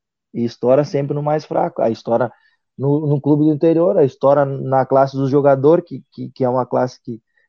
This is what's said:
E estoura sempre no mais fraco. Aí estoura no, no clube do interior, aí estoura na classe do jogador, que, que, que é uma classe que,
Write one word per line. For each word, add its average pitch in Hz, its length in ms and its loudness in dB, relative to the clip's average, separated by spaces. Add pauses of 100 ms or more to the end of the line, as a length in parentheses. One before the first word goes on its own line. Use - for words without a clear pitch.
(340)
E 120 120 -4
estoura 127 400 0
sempre 143 300 -4
no 147 80 -6
mais 151 220 -2
fraco. - 360 -4
Aí 117 100 0
estoura 117 400 -4 (460)
no, 143 300 -2
no 143 120 0
clube 147 260 2
do 156 80 2
interior, 165 440 2
aí 151 80 4
estoura 139 400 2
na 131 400 -2
classe 135 320 0
do 135 100 0
jogador, 143 540 2
que, 131 220 -12 (100)
que, 131 160 -14
que 127 140 -8
é 123 60 0
uma 123 160 -2
classe 127 380 -4
que, 113 180 -14 (280)